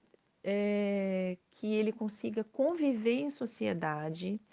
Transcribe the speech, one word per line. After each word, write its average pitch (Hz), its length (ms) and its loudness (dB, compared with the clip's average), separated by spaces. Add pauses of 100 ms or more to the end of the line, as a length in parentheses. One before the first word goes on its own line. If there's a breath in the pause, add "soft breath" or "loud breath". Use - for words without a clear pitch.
(440)
eh, 202 920 0 (120)
que 214 240 -4
ele 214 180 4
consiga 220 520 -2
conviver 269 760 2
em 294 100 -2
sociedade, 175 1080 -2 (140 loud breath)